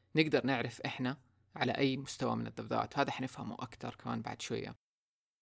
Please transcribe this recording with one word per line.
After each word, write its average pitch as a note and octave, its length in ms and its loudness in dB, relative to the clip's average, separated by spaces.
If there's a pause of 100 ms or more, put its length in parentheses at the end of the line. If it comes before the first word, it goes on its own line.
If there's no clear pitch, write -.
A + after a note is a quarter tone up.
(160)
نقدر D3 300 6
نعرف A#2+ 340 2
إحنا B2+ 360 -2 (400)
على B2+ 160 4
أي C3+ 240 2
مستوى B2+ 400 -2
من A2+ 100 -2
الذبذبات. A2+ 520 -2
هذا C#3 120 2
حنفهمه - 440 -6
أكتر - 400 -10
كمان A#2 280 -6
بعد A2+ 200 -8
شوية. A2 340 -4 (640)